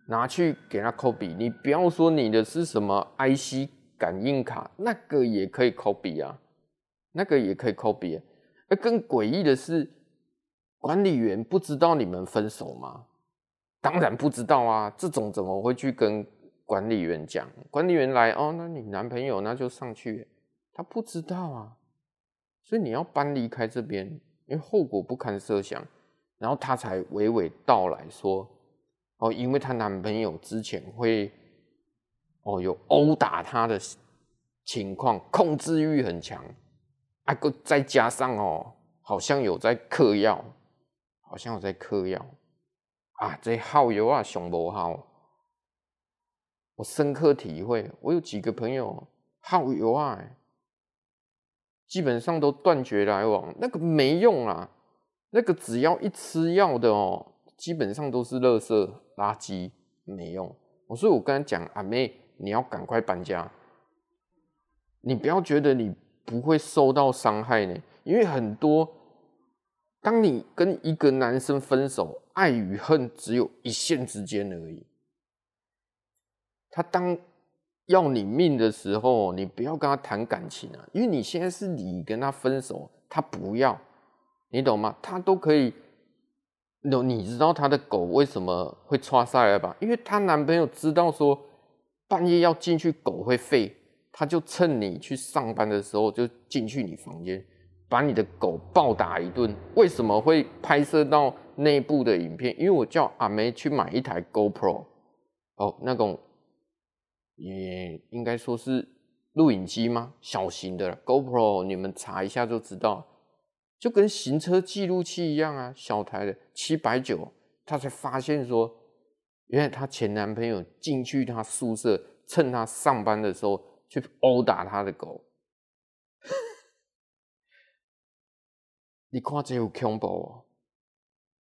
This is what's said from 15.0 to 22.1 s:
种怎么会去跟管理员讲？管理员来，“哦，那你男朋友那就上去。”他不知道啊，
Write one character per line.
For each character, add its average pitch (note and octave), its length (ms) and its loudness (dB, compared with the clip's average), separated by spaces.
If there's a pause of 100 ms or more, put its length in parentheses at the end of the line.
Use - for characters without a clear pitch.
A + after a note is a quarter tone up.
种 A2 240 -4
怎 G2+ 120 -4
么 F#2+ 180 -2
会 B2 140 0
去 C3+ 160 -4
跟 G#2+ 340 0 (400)
管 G#2 240 -2
理 G#2+ 120 2
员 D#2+ 260 -4
讲？ C2 200 -8 (220)
管 D#3+ 180 0
理 F3+ 60 2
员 C3+ 180 2
来 A#2 220 4
，“哦， D3+ 240 -2
那 E3+ 100 -10
你 D#3 220 -10
男 G2+ 180 -6
朋 B2 160 -6
友 A2+ 180 -2
那 A2 120 -4
就 B2+ 160 -6
上 B2 240 -12
去。” A2 340 -10 (440)
他 E3+ 120 -12
不 - 180 -8
知 F3 200 -10
道 F3+ 280 -8
啊， A#2 260 -14 (880)